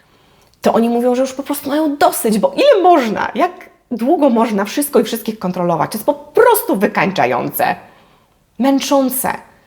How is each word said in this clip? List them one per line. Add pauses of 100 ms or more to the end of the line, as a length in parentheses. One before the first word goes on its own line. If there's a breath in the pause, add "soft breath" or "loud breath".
(600 soft breath)
to
oni
mówią,
że
już
po
prostu
mają
dosyć,
bo
ile
można,
jak (200)
długo
można
wszystko
i
wszystkich
kontrolować?
To
jest
po
prostu
wykańczające, (840 soft breath)
męczące, (340 soft breath)